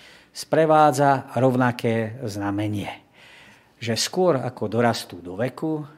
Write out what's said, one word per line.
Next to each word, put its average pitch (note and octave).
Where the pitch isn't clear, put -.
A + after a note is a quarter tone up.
sprevádza D3
rovnaké B2
znamenie, G2+
že A2+
skôr F3
ako A#2+
dorastú A2+
do F2
veku, D3+